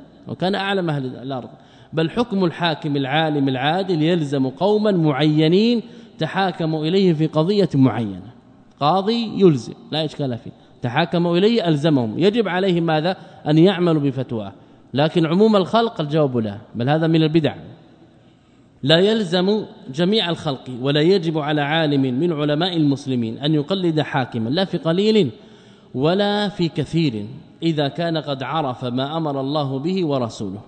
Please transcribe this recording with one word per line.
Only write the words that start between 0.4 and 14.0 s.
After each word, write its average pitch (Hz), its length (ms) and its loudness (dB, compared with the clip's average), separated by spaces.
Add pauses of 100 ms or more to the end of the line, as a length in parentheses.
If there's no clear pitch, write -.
أعلم 190 340 -2
أهل 143 160 -2
الأرض، 123 440 -10 (440)
بل 160 160 0
حكم 196 360 -2
الحاكم 160 500 -2
العالم 143 540 0
العادل 156 520 0
يلزم 143 460 0
قوما 208 440 2
معينين 156 880 4 (380)
تحاكموا 160 640 -2
إليه 185 280 4
في 156 140 0
قضية 175 480 2
معينة". 110 560 2 (480)
قاضي 196 640 0
يلزم، 147 320 4 (180)
لا 156 140 -2
إشكال 135 320 -4
فيه، - 140 -16 (300)
تحاكموا 170 560 0
إليه 208 300 2
ألزمهم، 139 520 2
يجب 208 280 2
عليهم 175 360 0
ماذا؟ 165 340 0 (300)
أن 156 100 4
يعملوا 170 440 4